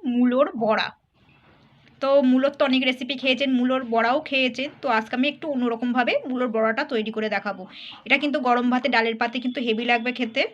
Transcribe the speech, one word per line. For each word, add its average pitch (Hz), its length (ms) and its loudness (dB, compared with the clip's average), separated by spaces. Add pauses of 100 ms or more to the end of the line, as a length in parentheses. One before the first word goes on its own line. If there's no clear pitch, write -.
(140)
মূলোর 247 320 4 (180)
বড়া। 214 240 0 (1120)
তো 269 60 0 (220)
মূলোর 262 280 4
তো - 100 4
অনেক 262 200 2
রেসিপি 254 340 -4
খেয়েছেন, 262 360 0
মূলোর 262 240 2 (120)
বড়াও 226 240 2 (100)
খেয়েছেন, 262 400 -2 (140)
তো - 40 -6 (120)
আজকে 220 200 -4
আমি 262 100 2
একটু 294 260 -8
অন্যরকমভাবে 247 580 0 (180)
মূলোর 254 260 -2
বড়াটা 220 260 0 (100)
তৈরি 220 240 -2
করে 220 180 -4
দেখাবো। 196 280 -6 (440)
এটা 254 160 2
কিন্তু 294 240 -2
গরম 247 260 2
ভাতে, 254 220 0
ডালের 226 260 2
পাতে 233 240 -2
কিন্তু 254 220 -4
হেভি 226 180 -2
লাগবে 240 340 0
খেতে 254 240 -4 (120)